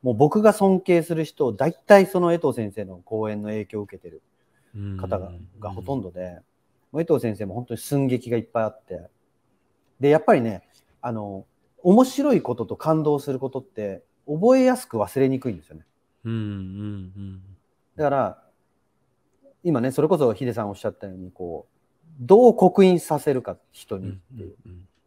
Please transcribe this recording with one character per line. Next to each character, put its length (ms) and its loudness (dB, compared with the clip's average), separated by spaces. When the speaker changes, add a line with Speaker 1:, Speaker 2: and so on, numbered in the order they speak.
Speaker 1:
も 120 0
う 20 0
僕 260 4
が 120 6
尊 280 4
敬 220 2
す 100 -6
る 100 -2
人、 300 -2
大 180 -2
体 360 6
そ 120 -2
の 140 2
江 60 0
藤 140 0
先 180 -6
生 120 -10
の 140 -14
講 320 -6
演 140 -8
の 60 -8
影 180 -6
響 140 -8
を 20 -8
受 140 -16
け 40 -20
て 80 -18
る 140 -20
方 220 -6
が、 80 -10
Speaker 2:
う 40 -16
ん 40 -18
う 20 -18
ん 20 -18
う 20 -20
ん。 20 -20
Speaker 1:
が 100 -12
ほ 140 -12
と 120 -6
ん 60 -6
ど 100 -12
で、 280 -14
も 60 -8
う 60 -4
江 20 -4
藤 140 2
先 160 -4
生 100 -8
も 80 -10
本 140 -10
当 80 -8
に 20 -14
寸 300 -2
劇 240 -4
が 60 0
い 40 -2
っ 40 -12
ぱ 160 -4
い 20 0
あ 60 -2
っ 140 -16
て。 240 -14
で、 100 4
や 80 6
っ 60 0
ぱ 100 4
り 80 4
ね、 220 -6
あ 120 -8
の、 340 -10
面 220 6
白 280 0
い 80 2
こ 140 -6
と 100 -6
と 100 -10
感 280 0
動 160 0
す 120 -8
る 60 -4
こ 140 -8
と 80 -8
っ 40 -12
て 400 -10
覚 300 2
え 60 4
や 120 2
す 120 -12
く 100 -6
忘 220 -4
れ 100 4
に 100 -2
く 120 -6
い 20 -6
ん 40 -10
で 60 -20
す 60 -20
よ 60 -20
ね。 100 -20
Speaker 2:
う 40 -6
ん 40 -4
う 20 -4
ん 40 -4
う 40 -6
ん。 220 -14
Speaker 1:
だ 100 -4
か 40 0
ら、 340 -2
今 180 0
ね、 100 -2
そ 100 -2
れ 60 2
こ 100 2
そ 160 2
ヒ 120 -8
デ 80 -4
さ 100 -6
ん 60 -6
お 40 -10
っ 20 -12
し 80 -20
ゃ 60 -4
っ 40 -10
た 120 -16
よ 80 -14
う 40 -16
に、 140 -16
こ 380 -12
う、 20 -20
ど 300 8
う 60 4
刻 280 6
印 160 6
さ 200 -4
せ 120 -2
る 120 -2
か、 140 -10
人 280 -12
に 100 -10
っ 40 -12
て 60 -16
い 60 -14
う。 80 -20
Speaker 2:
う 40 -20
ん 20 -20
う 20 -20
ん 40 -20
う 20 -20
ん。 80 -20